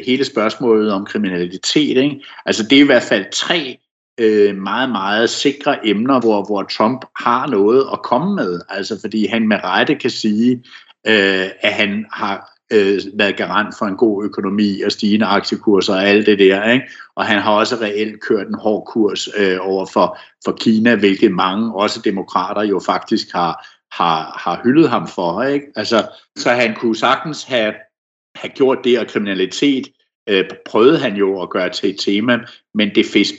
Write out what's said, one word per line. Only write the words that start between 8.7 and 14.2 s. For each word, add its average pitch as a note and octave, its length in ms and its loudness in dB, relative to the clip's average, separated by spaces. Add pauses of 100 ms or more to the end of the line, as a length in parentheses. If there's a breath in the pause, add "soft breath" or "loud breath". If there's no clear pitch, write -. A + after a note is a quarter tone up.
fordi G#2+ 240 -2
han A2 220 0
med G#2 160 2
rette A2 320 0
kan C3 140 -4
sige, A#2 540 0 (440 loud breath)
øh, G2 400 2 (140)
at G#2 120 0
han G#2 380 -2
har, G2+ 420 -8 (200)
øh, G2 260 4 (140)
været G2+ 240 0
garant G2 420 -4
for A#2 60 -4
en G2 120 -4
god G#2+ 280 2